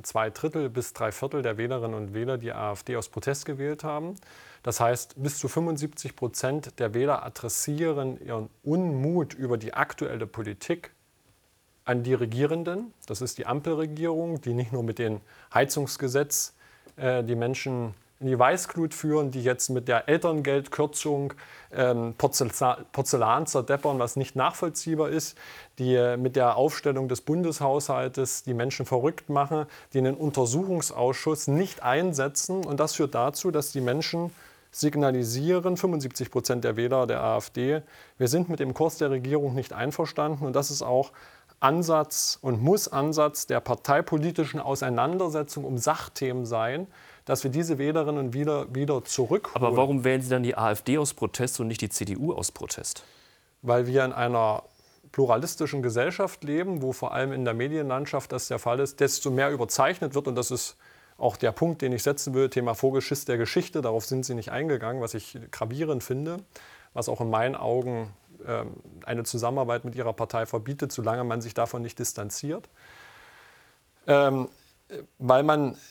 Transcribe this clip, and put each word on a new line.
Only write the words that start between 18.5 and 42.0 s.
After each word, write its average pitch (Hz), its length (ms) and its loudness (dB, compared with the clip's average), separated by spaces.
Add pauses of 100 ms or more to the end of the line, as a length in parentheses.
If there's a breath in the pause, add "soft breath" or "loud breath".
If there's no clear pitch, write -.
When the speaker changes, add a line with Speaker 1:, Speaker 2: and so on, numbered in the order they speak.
Speaker 1:
führen, 151 380 2
die 131 100 -4
jetzt 123 280 2
mit 127 180 -2
der 120 220 2
Elterngeld-Kürzung, 147 1200 2 (380 loud breath)
ähm, 120 460 2
Porzellan, 127 720 0
Porzellan 131 560 2
zerdeppern, 139 500 0
was 123 200 0
nicht 135 180 -4
nachvollziehbar 156 720 0
ist, 156 300 -4 (400 loud breath)
die, 127 180 4
äh, 123 220 4
mit 127 180 0
der 120 220 6
Aufstellung 135 500 2
des 123 140 -2
Bundeshaushaltes 139 1200 0
die 127 100 -4
Menschen 123 320 -2
verrückt 135 440 0
machen, 147 380 0 (260 loud breath)
die 135 60 4
einen 131 160 4
Untersuchungsausschuss 147 1300 0
nicht 165 340 0
einsetzen. 147 840 0
Und 143 160 -2
das 156 140 2
führt 147 200 0
dazu, 139 360 0
dass 147 200 0
die 139 80 -4
Menschen 160 520 -2 (400 loud breath)
signalisieren, 147 1080 2
fünfundsiebzig 147 520 -2
Prozent 123 360 0
der 113 100 2
Wähler 123 320 2
der 117 140 0
A 113 160 2
F - 140 -4
D, 139 300 0 (360 loud breath)
wir 127 100 2
sind 170 220 2
mit 156 100 -2
dem 135 140 0
Kurs 160 240 0
der 143 140 2
Regierung 135 440 0
nicht 131 160 -4
einverstanden. 147 760 -2
Und 131 120 0
das 143 140 0
ist 135 100 -4
auch 127 320 2 (480 loud breath)
Ansatz 156 800 2